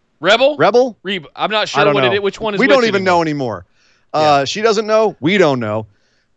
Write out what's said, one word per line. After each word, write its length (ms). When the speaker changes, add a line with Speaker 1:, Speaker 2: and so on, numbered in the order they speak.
Speaker 1:
Rebel? 380
Speaker 2:
Rebel? 460
Speaker 1:
Reba. 340
I'm 140
not 120
Speaker 2:
I 40
Speaker 1:
sure 180
Speaker 2:
don't 100
Speaker 1:
what 100
Speaker 2:
know. 60
Speaker 1:
it 40
is, 80
which 180
one 140
is 60
Speaker 2:
We 60
don't 120
Speaker 1:
which 100
Speaker 2:
even 140
Speaker 1:
anymore. 160
Speaker 2:
know 40
anymore. 440
Uh, 260
Speaker 1:
Yeah. 60
Speaker 2:
she 160
doesn't 240
know. 340
We 180
don't 220
know. 260